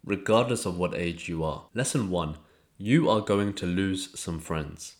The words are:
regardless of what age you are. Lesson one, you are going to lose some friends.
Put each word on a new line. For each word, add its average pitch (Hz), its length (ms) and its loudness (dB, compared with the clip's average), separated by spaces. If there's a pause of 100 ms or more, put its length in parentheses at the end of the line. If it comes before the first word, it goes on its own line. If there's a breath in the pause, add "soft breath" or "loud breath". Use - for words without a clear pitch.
regardless 110 600 2
of 90 100 -4
what 87 160 0
age 85 340 -4
you 80 160 -4
are. 76 300 -4
Lesson 117 380 0
one, 80 260 -2 (400 soft breath)
you 131 320 4
are 107 120 4
going 101 320 2
to 95 120 -6
lose 92 540 0
some 82 200 -6
friends. 78 600 -8